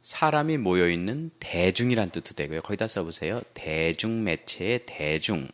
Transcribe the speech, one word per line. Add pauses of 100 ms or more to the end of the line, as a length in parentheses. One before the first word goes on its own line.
사람이
모여있는
대중이란
뜻도
되고요.
거기다
써보세요. (140)
대중매체의
대중.